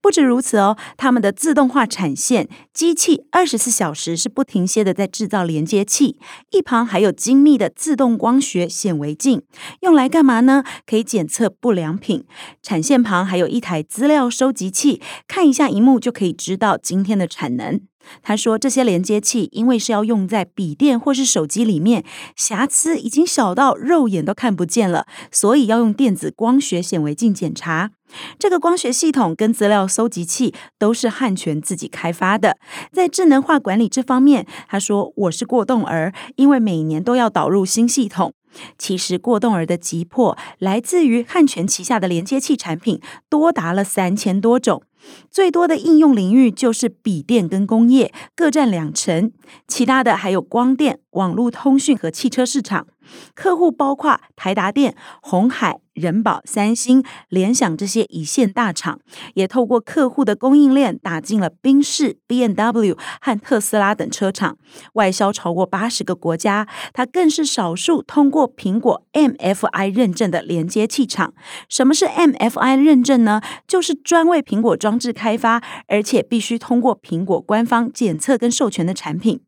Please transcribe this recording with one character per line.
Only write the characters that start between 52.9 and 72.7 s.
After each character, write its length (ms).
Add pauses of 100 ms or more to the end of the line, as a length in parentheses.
客 200
户 140
包 240
括 260 (140)
台 180
达 200
电、 240 (260)
鸿 260
海、 300 (160)
仁 300
宝、 200
三 300
星、 300 (240)
联 260
想 220
这 100
些 220
一 160
线 280
大 200
厂， 260 (360)
也 120
透 180
过 140
客 320
户 140
的 100
供 240
应 160
链 240
打 220
进 180
了 100
宾 320
士、 360 (100)
B 160
M 100
W 440 (240)
和 180
特 220
斯 180
拉 160
等 160
车 220
厂， 260 (360)
外 180
销 200
超 220
过 100
八 240
十 140
个 140
国 200
家。 300 (260)
它 140
更 240
是 160
少 300
数 260
通 260
过 240
苹 280
果 320
M 260
F 300
I 180
认 260
证 160
的 140
连 240
接 220
器 180
厂。 260 (360)
什 180
么 80
是 120
M 300
F 220
I 160